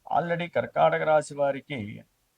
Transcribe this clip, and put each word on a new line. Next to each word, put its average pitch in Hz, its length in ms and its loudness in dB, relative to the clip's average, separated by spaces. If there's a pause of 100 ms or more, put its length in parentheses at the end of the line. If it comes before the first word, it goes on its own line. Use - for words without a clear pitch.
(200)
already 170 360 -2
కర్కాటక 160 460 2
రాశి 156 340 2
వారికి 131 680 -4 (340)